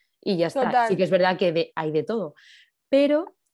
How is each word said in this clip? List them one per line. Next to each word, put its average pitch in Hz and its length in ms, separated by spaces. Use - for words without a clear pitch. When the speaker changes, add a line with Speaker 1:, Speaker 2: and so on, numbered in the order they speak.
Speaker 1:
y 202 180
ya 165 100
está. 262 180
Speaker 2:
Total. 233 240
Speaker 1:
Sí 185 80
que 185 60
es 160 80
verdad 185 260
que 180 160
de, 165 220
hay 156 160
de 151 120
todo. 185 320
Pero 285 460